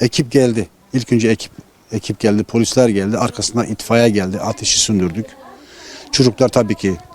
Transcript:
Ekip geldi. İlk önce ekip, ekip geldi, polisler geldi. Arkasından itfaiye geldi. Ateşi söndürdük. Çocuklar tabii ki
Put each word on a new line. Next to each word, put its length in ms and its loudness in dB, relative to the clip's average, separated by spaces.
Ekip 300 0
geldi. 380 2
İlk 200 -2
önce 160 2
ekip, 240 -2
ekip 280 -6
geldi, 240 2
polisler 440 2
geldi. 300 0
Arkasından 480 -4
itfaiye 440 2
geldi. 300 -2
Ateşi 400 -4
söndürdük. 460 -2
Çocuklar 360 2
tabii 260 0
ki 200 -2